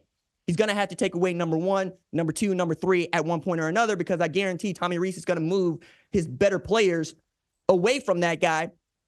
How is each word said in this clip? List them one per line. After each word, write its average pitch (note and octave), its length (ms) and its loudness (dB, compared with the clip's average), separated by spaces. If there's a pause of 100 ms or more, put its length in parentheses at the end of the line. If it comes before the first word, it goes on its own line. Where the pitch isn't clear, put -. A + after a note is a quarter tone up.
(480)
He's E3+ 80 0
gonna G#3+ 180 2
have G3+ 160 0
to F3+ 60 -10
take F#3+ 180 0
away F3 220 0
number E3+ 200 0
one, F#3 380 0 (180)
number D#3+ 220 -2
two, G3 220 0
number F3 180 0
three F3+ 400 0
at E3+ 100 2
one E3 160 -2
point E3+ 220 -2
or D#3 60 0
another, G#3+ 280 2
because F3 260 -2
I E3+ 60 2
guarantee F#3 460 -2
Tommy F3 240 -4
Rees F#3 200 -2
is E3+ 80 -12
gonna E3+ 160 -2
move F3 400 0 (300)
his E3 160 0
better F#3 300 2
players F3 560 0 (540)
away G#3+ 320 4
from F3 220 0
that E3+ 200 0
guy E3 300 0 (360)